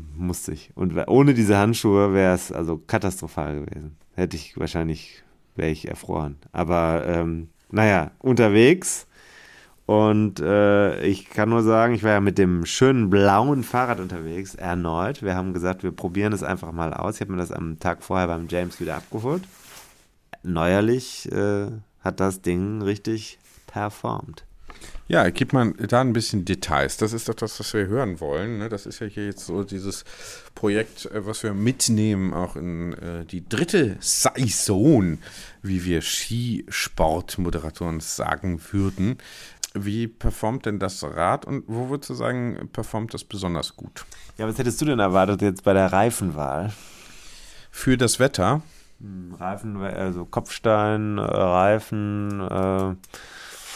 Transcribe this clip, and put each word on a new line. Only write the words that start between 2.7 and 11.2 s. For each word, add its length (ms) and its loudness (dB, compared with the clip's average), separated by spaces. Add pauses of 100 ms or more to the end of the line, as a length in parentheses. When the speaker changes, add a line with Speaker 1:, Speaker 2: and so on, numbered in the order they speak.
Speaker 1:
katastrophal 880 -4
gewesen. 320 -14 (180)
Hätte 200 -2
ich 220 -12
wahrscheinlich, 640 -6 (340)
wär 140 -2
ich 180 -6
erfroren. 500 -6 (160)
Aber, 520 2
ähm, 440 -2 (200)
naja, 480 2
unterwegs. 880 4 (840)
Und, 520 4
äh, 680 4
ich 240 0